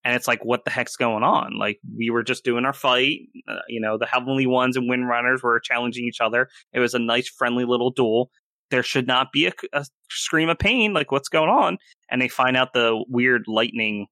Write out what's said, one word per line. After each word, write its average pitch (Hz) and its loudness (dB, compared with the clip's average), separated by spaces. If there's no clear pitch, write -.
And 123 0
it's - -4
like, 120 -2
"What 120 -2
the 139 -2
heck's - -4
going 113 0
on? 143 0
Like, 104 -2
we 113 -2
were 117 0
just 123 -4
doing 123 0
our 135 0
fight. 131 0
Uh, - -8
you 113 -8
know, 110 -2
the 113 -2
Heavenly 131 0
Ones 127 2
and 123 -2
Windrunners 123 0
were 117 2
challenging 120 -4
each 120 -4
other. 120 0
It 123 0
was 120 2
a 123 -2
nice, 117 0
friendly 123 -2
little 120 0
duel. 123 0
There 127 2
should 127 -2
not 131 2
be 151 2
a, 180 -2
a 143 -4
scream 160 0
of 165 0
pain. 214 2
Like, 151 0
what's 139 -2
going 160 2
on?" 196 2
And 127 0
they 127 0
find 127 2
out 127 0
the 117 2
weird 123 2
lightning 110 -2